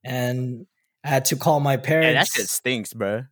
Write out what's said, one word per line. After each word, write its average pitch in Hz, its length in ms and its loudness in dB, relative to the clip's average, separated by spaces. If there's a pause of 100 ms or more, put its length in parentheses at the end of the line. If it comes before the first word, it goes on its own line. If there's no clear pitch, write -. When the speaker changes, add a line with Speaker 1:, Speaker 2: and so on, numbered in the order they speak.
Speaker 1:
And 127 600 -4 (360)
I 143 60 -8
had 135 180 2
to 156 100 0
call 147 240 4
my 143 120 2
Speaker 2:
Hey, 131 60 2
that - 80 -8
Speaker 1:
parents. 160 480 2
Speaker 2:
shit 101 160 -2
stinks, 123 420 -4
bro. 110 400 -4